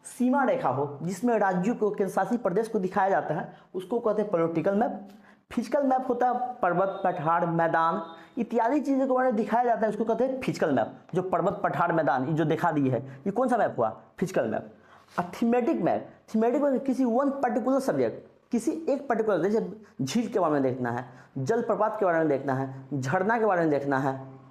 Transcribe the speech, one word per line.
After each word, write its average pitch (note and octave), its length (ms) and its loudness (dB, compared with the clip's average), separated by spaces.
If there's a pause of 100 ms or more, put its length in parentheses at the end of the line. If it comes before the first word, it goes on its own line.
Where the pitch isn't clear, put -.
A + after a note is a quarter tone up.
सीमा B3+ 400 0
रेखा F#3 260 0
हो C#3 320 -2
जिसमें G#3 380 0
राज्यों F#3+ 360 2
को, G#3 160 0
केंद्र F#3+ 220 -2
शासित A#3 300 0
प्रदेश G#3 240 0
को A3 120 -2
दिखाया F#3+ 300 0
जाता D#3 240 0
है, - 200 -6 (220)
उसको A3+ 240 -4
कहते G#3+ 220 0
हैं G3+ 100 -2
पॉलिटिकल E3 440 2
मैप। A#3+ 340 -2 (420)
फिजिकल C#4 320 0
मैप C4 260 2
होता B3 200 2
है B3 320 -2
पर्वत, F#3 440 0
पठार, E3+ 400 2
मैदान E3 720 0 (220)
इत्यादि A#3+ 420 0
चीज़ों C4+ 280 0
के C4 60 0
बारे B3+ 140 2
में A#3+ 80 2
दिखाया A3+ 280 0
जाता A3+ 180 2
है, A3 80 2
उसको A3 160 -2
कहते A3+ 180 0
हैं C4 180 -2
फिजिकल E3 300 0
मैप। A2+ 280 0 (160)
जो F3+ 60 2
पर्वत, F#3 420 0
पठार, E3+ 280 0
मैदान C#3+ 360 2
ये D#3+ 60 0
जो D#3+ 120 2
दिखा D#3+ 260 2
दी C#3+ 180 2
है, B2 100 0 (260)
ये G3 60 -2
कौन B3 160 0
सा A3+ 100 2
मैप D3+ 200 0
हुआ? A2+ 240 0 (180)
फिजिकल D#3+ 280 0
मैप। A2 260 -6 (460)
और F3 60 -2
थीमेटिक A#3 560 0
मैप, C3 280 -2 (260)
थीमेटिक B3 260 2
मैप C#4 220 0
किसी C4 220 0
वन B3+ 240 2
पर्टिकुलर B3+ 500 0
सब्जेक्ट, C3+ 520 -2 (200)
किसी - 380 -2
एक C#4 200 -2
पर्टिकुलर, G#3 400 2
जैसे G3 320 -2 (200)
झील G#3+ 260 -2
के - 120 -2
बारे D#3 140 2
में C#3+ 80 2
देखना B2 300 0
है, B2 140 -4 (320)
जलप्रपात G#3+ 640 0
के G3 60 2
बारे E3 140 4
में D#3+ 80 2
देखना C#3 260 0
है, C3+ 400 -4
झरना F#3 460 0
के A3 60 2
बारे F3+ 160 2
में D#3+ 80 2
देखना C#3 300 0
है C3+ 280 -2 (240)